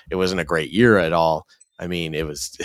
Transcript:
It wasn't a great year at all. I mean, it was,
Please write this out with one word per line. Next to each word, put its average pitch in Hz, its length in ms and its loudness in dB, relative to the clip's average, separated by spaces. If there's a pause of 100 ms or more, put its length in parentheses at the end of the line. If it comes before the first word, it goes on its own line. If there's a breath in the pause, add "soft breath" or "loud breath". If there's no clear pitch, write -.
(100)
It 92 60 -4
wasn't 92 260 0
a - 20 -4
great 78 260 -2
year 107 280 6
at 82 160 0
all. 80 320 0 (320 soft breath)
I 87 80 -8
mean, 85 280 -4
it 78 120 -4
was, 73 380 -10